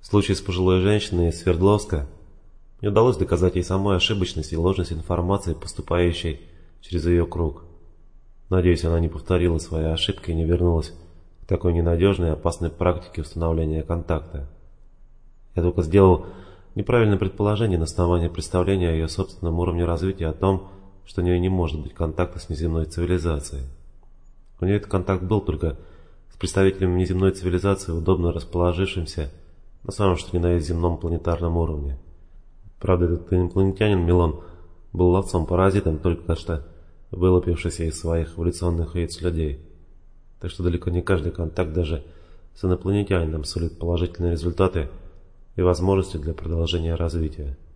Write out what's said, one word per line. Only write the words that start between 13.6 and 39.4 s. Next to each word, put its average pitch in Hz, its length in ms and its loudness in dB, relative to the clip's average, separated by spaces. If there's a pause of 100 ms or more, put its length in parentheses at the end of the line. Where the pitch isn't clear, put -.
контакта. 78 680 -6 (1040)
Я 87 60 0
только 87 200 2
сделал 90 440 8 (500)
неправильное 107 420 4
предположение 101 600 0
на 82 60 2
основании 87 460 2
представления 90 600 0
о 82 40 0
её 80 160 -2
собственном 85 500 -4
уровне 87 240 0
развития 85 440 -2
о 78 60 -4
том, 95 360 0 (360)
что - 160 -6
у 87 40 0
неё 90 120 4
не 90 120 2
может 80 320 -2
быть 78 120 -12
контакта 85 460 -4
с - 100 -16
неземной 80 360 -2
цивилизацией. 80 800 -4 (1000)
У 90 40 0
неё 101 120 4
этот 98 120 -6
контакт 92 340 0
был 98 180 2
только 78 360 -4 (540)
с - 60 -20
представителем 95 600 2
неземной 92 340 4
цивилизации, 90 600 0
удобно 85 400 2
расположившимся 85 1000 -2 (520)
на - 80 -10
самом 92 260 2
что - 180 -8
ни 87 60 2
на 87 120 2
есть 82 140 0
земном 85 300 0
планетарном 82 600 -2
уровне. 73 400 -2 (800)
Правда, 87 260 2
этот 85 280 0
инопланетянин 95 720 2
Милон 85 360 4 (520)
был 90 160 4
ловцом-паразитом, 90 880 2
только 82 380 -2
что 78 300 -6 (460)
вылупившийся 87 760 0
из 80 140 -6
своих 82 380 -2
эволюционных 85 580 -2
яиц 85 260 -4
людей. 82 440 -4 (760)